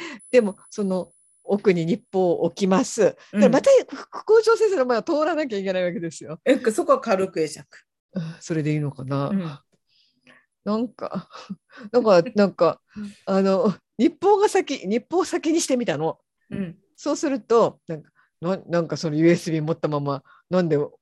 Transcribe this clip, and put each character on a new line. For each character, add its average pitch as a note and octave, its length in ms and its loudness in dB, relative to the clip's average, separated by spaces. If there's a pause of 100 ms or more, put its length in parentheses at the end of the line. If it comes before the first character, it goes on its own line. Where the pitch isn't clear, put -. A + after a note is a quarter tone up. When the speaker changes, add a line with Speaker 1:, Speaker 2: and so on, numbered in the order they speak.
(300)
Speaker 1:
で B3+ 100 6
も、 G3+ 160 -4 (120)
そ G#3+ 160 -8
の F#3 260 -4 (340)
奥 G3 280 0
に E3+ 140 0
日 F3 160 -2 (100)
報 F#3 200 2
を - 100 0
置 E3 120 -2
き G3 120 -2
ま F#3+ 180 4
す。 - 320 0 (160)
Speaker 2:
う G#3 60 -4
ん。 - 20 4
Speaker 1:
だ A#3 60 8
か - 0 -
ら - 20 8
ま B3 140 4
た C#5 80 4 (260)
副 - 280 -16
校 A4 180 6
長 A4 140 4
先 G#4+ 140 2
生 F#4+ 60 -2
の C4 100 0
前 B3 120 0
を G#3+ 40 -4
通 D#4 220 0
ら F4 100 -2
な D4+ 120 -2
き A3+ 80 -8
ゃ G3 40 -2
い G3 60 -6
け F#3+ 80 -2
な F#3 80 0
い F3+ 40 -2
わ F3 80 -2
け - 80 -8
で E3 100 -8
す - 120 -18
よ。 D#3 220 -14
Speaker 2:
え、 C4 140 4 (120)
そ D4 140 -2
こ D4+ 80 2
は - 80 2
軽 F#3+ 280 -2
く F3 120 -6
会 D#3 80 -2
釈。 D3 180 -16 (460)
Speaker 1:
う - 60 -8
ん、 E3+ 40 -6 (180)
そ - 140 -8
れ D#3 80 0
で D3+ 100 0
い D3+ 40 0
い D3+ 40 -2
の C#3+ 120 -6
か C#3 120 -14
な？ C#3 260 -4
Speaker 2:
う G#3 40 -2
ん。 E3 240 -6 (1040)
Speaker 1:
な G#3 120 -4
ん A#3 120 -4
か、 - 400 -12 (280)
<laughs> - 360 -20
な B3 80 4
ん A3+ 40 -2
か、 F#3+ 180 6 (120)
な G3+ 120 4
ん F3 80 -4
か、 - 260 0 (160)
Speaker 2:
う G#3+ 40 -14
ん。 G3+ 140 -14 (100)
Speaker 1:
あ G3 180 0
の、 F#3+ 320 2 (240)
日 C#4 220 2
報 G4 180 4
が G4+ 100 4
先、 - 380 -2
日 A3+ 220 -2
報 D#4+ 120 -2
を E4+ 40 0
先 D#4+ 280 -4
に D#4+ 80 2
し - 60 -4
て C4+ 100 0
み A#3+ 100 -4
た D#3+ 100 -2
の。 D#3 220 -4 (320)
Speaker 2:
う G3+ 60 -10
ん。 F#3 220 -10 (180)
Speaker 1:
そ D4 160 -6
う D#4 40 -2
す E4 120 -4
る C4 120 -2
と、 G#3+ 460 2
な D#3+ 100 -8
ん D3 60 -16
か、 - 80 -20 (300)
な-、 F#3 160 -4 (100)
な E3+ 160 0
ん D3+ 60 -4
か D3+ 80 -4
そ D#3 140 -6
の D3 60 -4
ユ D#3+ 120 4
ー - 20 6
エ E3+ 60 4
ス E3+ 140 -8
ビ D#3+ 80 -2
ー D3+ 40 -4
持 D#3 100 -4
っ D#3 40 -4
た D#3+ 120 -6
ま D3 120 -4
ま、 C#3 220 -6 (280)
「な F3+ 120 0
ん E3+ 60 -2
で D3+ 100 0
こ - 240 -6